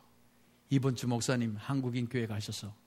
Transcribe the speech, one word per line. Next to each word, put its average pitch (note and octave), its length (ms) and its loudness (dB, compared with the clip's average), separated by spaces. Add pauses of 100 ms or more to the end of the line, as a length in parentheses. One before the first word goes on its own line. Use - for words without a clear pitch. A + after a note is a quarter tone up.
(720)
이번 C3+ 260 4
주 B2+ 100 -4
목사님 A#2+ 520 2
한국인 B2+ 500 -2
교회 A#2+ 180 0
가셔서 G#2 480 -6 (120)